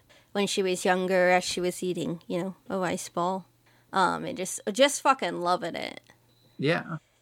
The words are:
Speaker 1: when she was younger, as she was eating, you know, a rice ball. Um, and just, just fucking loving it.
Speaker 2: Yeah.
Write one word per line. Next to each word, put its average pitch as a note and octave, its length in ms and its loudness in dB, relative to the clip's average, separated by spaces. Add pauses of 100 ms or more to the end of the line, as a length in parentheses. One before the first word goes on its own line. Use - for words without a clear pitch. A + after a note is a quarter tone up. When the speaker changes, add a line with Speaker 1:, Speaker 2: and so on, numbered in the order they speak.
(320)
Speaker 1:
when G3+ 160 0
she G3 160 0
was F3+ 220 0
younger, F#3 440 4
as F3+ 140 6
she - 180 -4
was F3+ 220 -2
eating, E3+ 440 -4
you F3+ 140 -4
know, F#3+ 140 -6 (140)
a G3 80 -4
rice F#3 320 -4
ball. F3+ 360 -2 (480)
Um, E3+ 320 2
and - 120 -6
just, F3+ 220 -6 (140)
just C4+ 280 4
fucking F3+ 400 0
loving F3 340 0
it. - 260 -10 (560)
Speaker 2:
Yeah. D#3 400 0 (240)